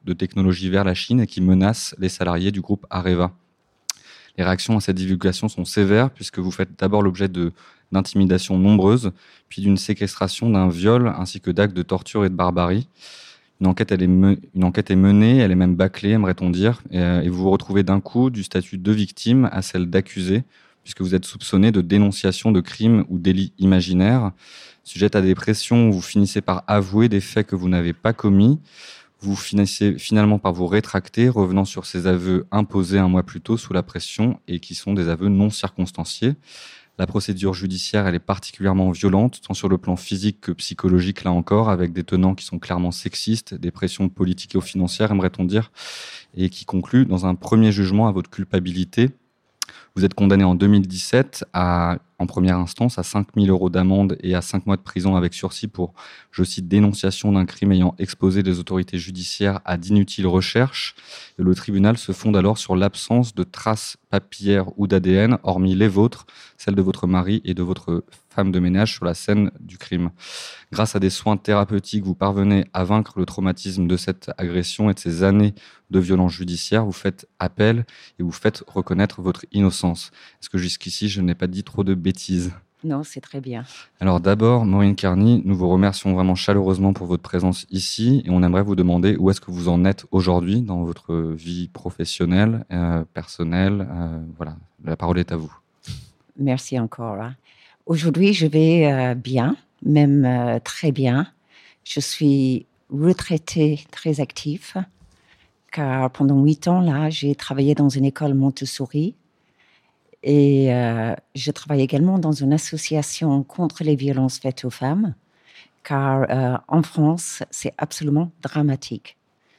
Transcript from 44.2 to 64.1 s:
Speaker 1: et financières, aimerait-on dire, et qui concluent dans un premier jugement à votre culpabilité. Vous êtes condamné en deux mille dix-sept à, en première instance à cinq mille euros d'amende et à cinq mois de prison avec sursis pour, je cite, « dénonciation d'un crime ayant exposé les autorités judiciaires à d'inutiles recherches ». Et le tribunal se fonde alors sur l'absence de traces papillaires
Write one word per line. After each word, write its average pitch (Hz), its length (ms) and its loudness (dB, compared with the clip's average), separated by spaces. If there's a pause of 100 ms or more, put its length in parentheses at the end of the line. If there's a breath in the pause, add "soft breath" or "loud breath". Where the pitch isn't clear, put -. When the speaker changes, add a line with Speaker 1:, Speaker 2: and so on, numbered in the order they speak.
Speaker 1:
et 95 40 0
financières, 95 520 -2
aimerait-on 92 320 -2
dire, 104 260 -2 (640 loud breath)
et 92 140 -2
qui - 140 -14
concluent 117 420 2
dans 92 180 -2
un 90 120 0
premier 110 340 4
jugement 101 380 2
à - 20 2
votre 92 200 -4
culpabilité. 92 800 -2 (840 loud breath)
Vous 95 100 2
êtes 92 100 0
condamné 98 280 4
en 90 140 4
deux 98 100 2
mille 101 200 4
dix-sept 107 640 -2
à, 87 460 0 (200)
en 90 80 -2
première 92 300 0
instance 95 420 -2
à 90 40 -4
cinq - 340 -6
mille 101 140 4
euros 92 180 2
d'amende 95 520 2
et 90 140 -2
à 87 80 -2
cinq - 240 -6
mois 98 100 2
de - 60 -10
prison 95 340 -2
avec 87 180 0
sursis - 320 -8
pour, - 260 -6 (380 loud breath)
je 92 140 -2
cite, « 90 240 -6
dénonciation 101 640 2
d'un 95 140 2
crime 101 260 -2
ayant 90 260 4
exposé 95 440 0
les 92 180 -2
autorités 90 380 -6
judiciaires 92 680 -6
à 90 120 -4
d'inutiles 98 500 0
recherches ». 92 680 0 (440 loud breath)
Et 92 40 -4
le 92 120 4
tribunal 101 440 2
se - 140 -8
fonde 104 240 0
alors 98 220 2
sur - 180 -4
l'absence 113 580 0
de 92 80 -4
traces - 540 -6 (120)
papillaires 98 680 -2